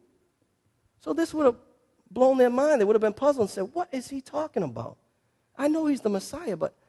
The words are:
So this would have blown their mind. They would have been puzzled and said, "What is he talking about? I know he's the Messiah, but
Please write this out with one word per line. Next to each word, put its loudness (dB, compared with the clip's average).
So -4
this -2
would 0
have 2
blown 4
their 6
mind. 2
They 2
would 4
have 0
been 2
puzzled 0
and -2
said, -6
"What -4
is -8
he -10
talking -6
about? -8
I -2
know 0
he's 0
the 0
Messiah, -6
but -4